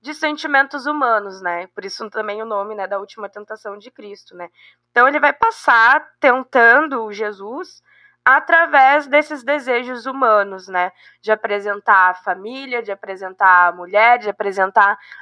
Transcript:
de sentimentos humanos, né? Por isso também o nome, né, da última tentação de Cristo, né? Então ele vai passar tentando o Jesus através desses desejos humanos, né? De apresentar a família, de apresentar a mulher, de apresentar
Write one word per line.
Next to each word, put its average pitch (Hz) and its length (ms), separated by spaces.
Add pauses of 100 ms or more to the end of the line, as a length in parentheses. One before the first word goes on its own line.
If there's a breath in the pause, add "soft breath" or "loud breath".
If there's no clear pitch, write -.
de 277 120
sentimentos 294 760
humanos, 226 540
né? 180 280
Por 185 160
isso 208 260
também 214 320
o 220 40
nome, 214 280
né, 196 140
da 202 100
última 202 300
tentação 208 500
de 214 140
Cristo, 202 440
né? 175 120 (420 soft breath)
Então 247 160
ele 285 140
vai 285 120
passar 277 720 (140)
tentando 254 840
o 208 80
Jesus 208 680 (440 soft breath)
através 285 840
desses 294 360
desejos 247 640
humanos, 208 600
né? 185 240 (280 soft breath)
De 220 120
apresentar 202 800
a 180 40
família, 240 680
de 202 100
apresentar 190 760
a 170 40
mulher, 202 460
de 214 100
apresentar 196 680 (260 loud breath)